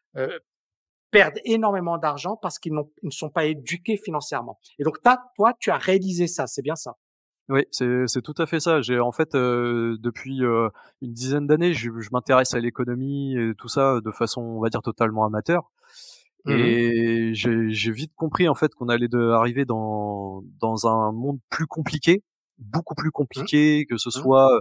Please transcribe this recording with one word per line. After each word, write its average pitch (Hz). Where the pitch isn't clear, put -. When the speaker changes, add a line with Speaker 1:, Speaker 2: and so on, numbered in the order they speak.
Speaker 1:
euh, 131
perdent 175
énormément 202
d'argent 156
parce 180
qu'ils 160
n'ont, 151
ils 190
ne 143
sont 156
pas 160
éduqués 165
financièrement. 143
Et 143
donc, 151
t'as, 247
toi, 220
tu -
as 165
réalisé 185
ça, 147
c'est -
bien 147
ça ? -
Speaker 2:
Oui, 135
c'est, 123
c'est 123
tout 147
à 165
fait 160
ça. 160
J'ai, 123
en 120
fait, 156
euh, 120
depuis, 127
euh, 117
une 123
dizaine 131
d'années, 165
je, 120
je 107
m'intéresse 127
à 123
l'économie 131
et 113
tout -
ça 135
de 117
façon, 120
on 113
va 113
dire, 113
totalement 110
amateur. 107
Speaker 1:
Mhm. 143
Speaker 2:
Et 117
j'ai, 113
j'ai 110
vite 127
compris, 165
en 139
fait, -
qu'on 123
allait 120
de, 117
arriver 117
dans, 104
dans 113
un 110
monde 131
plus 160
compliqué, 160
beaucoup 127
plus 151
compliqué, 147
Speaker 1:
Mhm. 151
Speaker 2:
que 120
ce 123
Speaker 1:
Mhm. 120
Speaker 2:
soit, 131
euh, 110